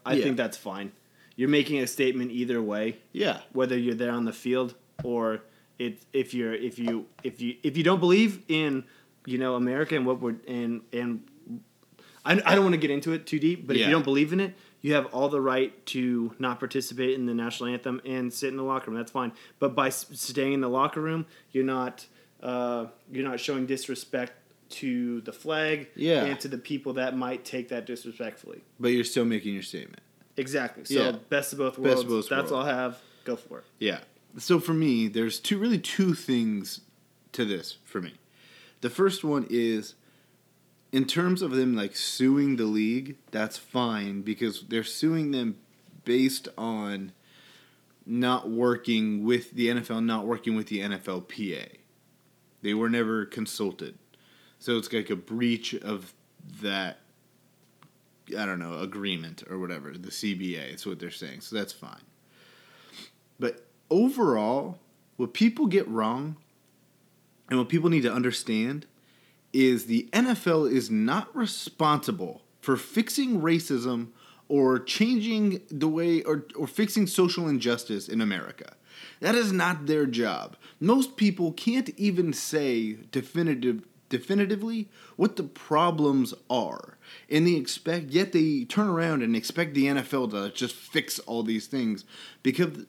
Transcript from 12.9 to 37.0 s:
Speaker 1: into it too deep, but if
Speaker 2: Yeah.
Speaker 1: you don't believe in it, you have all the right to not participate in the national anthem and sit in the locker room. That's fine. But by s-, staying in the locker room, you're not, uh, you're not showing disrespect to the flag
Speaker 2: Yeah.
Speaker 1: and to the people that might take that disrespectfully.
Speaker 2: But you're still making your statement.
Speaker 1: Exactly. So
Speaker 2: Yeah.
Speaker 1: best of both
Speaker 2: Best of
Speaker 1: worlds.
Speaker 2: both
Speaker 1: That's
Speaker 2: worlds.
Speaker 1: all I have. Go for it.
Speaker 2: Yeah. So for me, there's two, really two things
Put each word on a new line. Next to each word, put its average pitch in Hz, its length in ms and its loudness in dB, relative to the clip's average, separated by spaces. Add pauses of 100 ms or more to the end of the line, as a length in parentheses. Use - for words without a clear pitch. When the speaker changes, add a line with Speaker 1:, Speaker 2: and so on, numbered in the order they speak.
Speaker 1:
into 143 220 -2
it 160 120 -4
too 156 140 -2
deep, 165 260 0
but 131 100 0
if 117 60 4
Speaker 2:
Yeah. 110 60 4
Speaker 1:
you 147 60 6
don't 160 100 4
believe 139 300 4
in 185 80 2
it, 185 120 -2 (280)
you 143 120 0
have 139 140 4
all 131 220 0
the 143 120 0
right 131 460 0
to 123 500 -2
not 123 220 -2
participate 131 560 -2
in 127 100 -4
the 120 80 -2
national 117 360 -4
anthem 123 360 -6
and 127 280 -4
sit 143 160 -4
in 131 80 -6
the 135 60 -6
locker 131 280 -4
room. 113 60 -6
That's 117 140 -8
fine. 123 200 -2 (260)
But 135 180 0
by 135 120 2
s-, - 260 -4
staying 135 400 -2
in 139 80 2
the 127 80 0
locker 139 320 0
room, 160 240 -2 (260)
you're 135 140 2
not, 127 400 -4 (380)
uh, 123 420 -2 (260)
you're 135 160 -4
not 127 120 -4
showing 131 260 -2
disrespect 131 680 -6 (380)
to 123 500 -4
the 110 120 -12
flag 156 600 -2
Speaker 2:
Yeah. 151 300 4
Speaker 1:
and 139 160 -4
to 143 60 -8
the 135 100 -6
people 135 360 -6
that 131 240 -2
might 127 260 -4
take 123 260 -8
that 120 160 -6
disrespectfully. - 760 -12 (180)
Speaker 2:
But 123 100 4
you're 123 140 4
still 120 220 2
making 107 280 0
your 98 100 -6
statement. - 380 -12 (360)
Speaker 1:
Exactly. 131 480 -4
So - 80 -6 (100)
Speaker 2:
Yeah. 127 80 2 (180)
Speaker 1:
best 143 240 0
of 139 60 -8
both 131 220 -2
Speaker 2:
Best 131 220 4
of 120 60 -4
Speaker 1:
worlds. 110 180 0
Speaker 2:
both - 20 -14
Speaker 1:
That's 139 220 0
Speaker 2:
worlds. 139 180 0
Speaker 1:
all 135 40 0
I - 80 0
have. 123 180 -4 (260)
Go 123 100 -4
for 73 240 -16
it. - 60 -20 (140)
Speaker 2:
Yeah. 95 220 0 (360)
So 165 220 4
for 160 140 0
me, 131 340 4
there's 113 320 0
two, - 180 0
really 214 220 2
two 185 340 2
things 110 680 -2 (520)